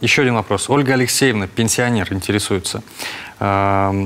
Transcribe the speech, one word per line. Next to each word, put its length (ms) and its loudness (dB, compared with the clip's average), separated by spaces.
еще 220 2
один 120 2
вопрос. 360 -2
Ольга 240 2
Алексеевна, 520 2
пенсионер, 640 0
интересуется. 720 -2
А, 560 2